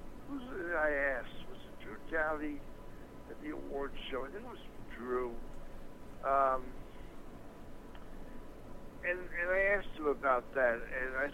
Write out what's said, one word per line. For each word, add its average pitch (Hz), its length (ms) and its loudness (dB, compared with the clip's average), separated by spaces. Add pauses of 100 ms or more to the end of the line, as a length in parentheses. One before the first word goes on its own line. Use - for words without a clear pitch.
(280)
who 277 100 -4 (240)
did 170 120 0
I 151 160 6
ask? 139 380 2 (200)
Was - 120 -6
it - 240 -10
Drew - 120 -6 (140)
Doughty 156 500 2 (720)
at - 120 -8
the 151 80 -4
awards 139 440 -4 (160)
show? 131 140 -2
I 135 40 -6
think 208 160 -8
it 247 60 -8
was 202 80 -8 (380)
Drew. 123 340 0 (920)
Um, 135 380 8 (2500)
and, 180 140 4 (220)
and 175 100 2
I 190 100 8 (160)
asked - 200 0
him 151 100 0
about 131 380 6 (100)
that, 123 200 8
and 127 420 -2
I 143 180 4